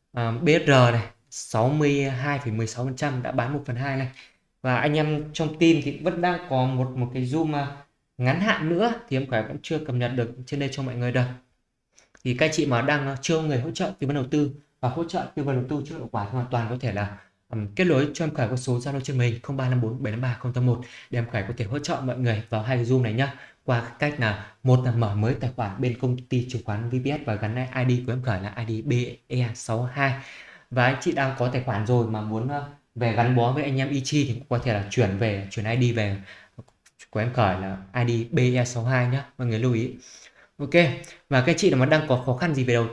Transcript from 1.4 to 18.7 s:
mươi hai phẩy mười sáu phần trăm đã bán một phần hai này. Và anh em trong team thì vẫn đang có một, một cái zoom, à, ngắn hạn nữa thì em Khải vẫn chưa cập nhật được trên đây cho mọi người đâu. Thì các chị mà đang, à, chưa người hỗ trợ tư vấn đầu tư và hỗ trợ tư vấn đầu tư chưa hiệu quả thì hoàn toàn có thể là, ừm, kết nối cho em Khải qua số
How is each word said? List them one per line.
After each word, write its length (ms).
mươi 340
hai 360
phẩy 120
mười 160
sáu 180
phần 100
trăm 280
đã 80
bán 220
một 120
phần 100
hai 220
này. 100
Và 140
anh 180
em 400
trong 260
team 240
thì 200
vẫn 180
đang 280
có 160
một, 300
một 180
cái 120
zoom, 280
à, 240
ngắn 220
hạn 300
nữa 240
thì 80
em 120
Khải 140
vẫn 180
chưa 160
cập 180
nhật 200
được 160
trên 140
đây 120
cho 120
mọi 120
người 160
đâu. 140
Thì 100
các 200
chị 120
mà 160
đang, 260
à, 140
chưa 200
người 180
hỗ 120
trợ 280
tư 80
vấn 80
đầu 160
tư 200
và 100
hỗ 140
trợ 320
tư 80
vấn 120
đầu 140
tư 200
chưa 60
hiệu 160
quả 120
thì 80
hoàn 200
toàn 180
có 100
thể 120
là, 260
ừm, 260
kết 80
nối 300
cho 120
em 100
Khải 120
qua 100
số 200